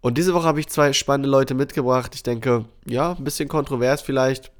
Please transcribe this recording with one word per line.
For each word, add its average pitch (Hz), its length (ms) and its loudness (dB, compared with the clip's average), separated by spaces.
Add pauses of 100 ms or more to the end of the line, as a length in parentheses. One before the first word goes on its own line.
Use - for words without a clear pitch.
Und 123 120 0
diese 175 160 2
Woche 165 140 2
habe 156 120 0
ich 151 80 -6
zwei 143 240 2
spannende 139 380 0
Leute 135 240 4
mitgebracht. 127 600 0
Ich - 100 -14
denke, 120 420 0 (200)
ja, 139 280 -2
ein 139 100 -10
bisschen 143 240 -4
kontrovers 139 540 0
vielleicht 131 580 -2